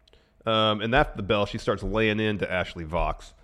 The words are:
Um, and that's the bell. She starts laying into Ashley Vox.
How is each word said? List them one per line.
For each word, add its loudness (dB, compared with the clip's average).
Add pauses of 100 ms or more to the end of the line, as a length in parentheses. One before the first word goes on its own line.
(460)
Um, 2
and 0
that's 4
the -6
bell. 2
She -4
starts -2
laying 0
into -2
Ashley -4
Vox. -4 (100)